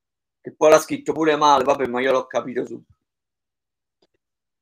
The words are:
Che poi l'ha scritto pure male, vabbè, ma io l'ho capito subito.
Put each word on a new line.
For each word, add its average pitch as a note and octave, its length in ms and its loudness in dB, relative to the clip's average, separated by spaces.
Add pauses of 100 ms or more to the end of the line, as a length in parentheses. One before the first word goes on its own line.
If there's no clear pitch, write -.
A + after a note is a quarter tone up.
(400)
Che - 140 -16
poi D#3 160 4
l'ha D#3 80 8
scritto C#3+ 340 -6
pure D#3 240 0
male, C#3+ 280 2
vabbè, C3+ 220 0
ma B2 140 -6
io C3 120 0
l'ho B2+ 140 -2
capito B2+ 400 -6
subito. - 280 -18 (1700)